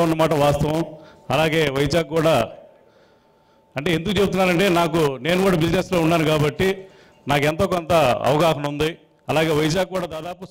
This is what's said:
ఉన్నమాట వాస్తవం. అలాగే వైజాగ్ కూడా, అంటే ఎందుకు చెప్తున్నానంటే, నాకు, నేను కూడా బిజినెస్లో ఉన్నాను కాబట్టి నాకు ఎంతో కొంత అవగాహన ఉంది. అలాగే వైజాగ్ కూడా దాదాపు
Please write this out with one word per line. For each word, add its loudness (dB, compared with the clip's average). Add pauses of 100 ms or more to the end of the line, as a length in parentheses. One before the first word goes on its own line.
ఉన్నమాట 0 (100)
వాస్తవం. 0 (520)
అలాగే 0 (160)
వైజాగ్ 0
కూడా, 2 (1400)
అంటే -4
ఎందుకు -4
చెప్తున్నానంటే, 2 (120)
నాకు, 0 (240)
నేను 0
కూడా 2
బిజినెస్లో 0
ఉన్నాను 2
కాబట్టి 0 (640)
నాకు 2
ఎంతో 0
కొంత -2 (360)
అవగాహన 2 (100)
ఉంది. -2 (380)
అలాగే 0 (100)
వైజాగ్ -2
కూడా -6
దాదాపు -12